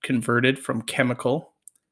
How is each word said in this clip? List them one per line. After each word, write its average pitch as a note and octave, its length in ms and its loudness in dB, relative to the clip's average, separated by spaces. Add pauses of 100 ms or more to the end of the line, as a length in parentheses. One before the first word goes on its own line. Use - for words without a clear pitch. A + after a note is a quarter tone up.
converted B2 560 2
from B2 240 -4
chemical B2 720 -2 (380)